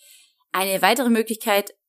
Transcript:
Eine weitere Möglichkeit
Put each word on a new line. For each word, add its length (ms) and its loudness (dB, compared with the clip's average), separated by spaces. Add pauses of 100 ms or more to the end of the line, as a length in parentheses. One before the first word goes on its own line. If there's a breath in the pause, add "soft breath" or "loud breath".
(520 soft breath)
Eine 300 -2
weitere 280 2
Möglichkeit 640 0 (160)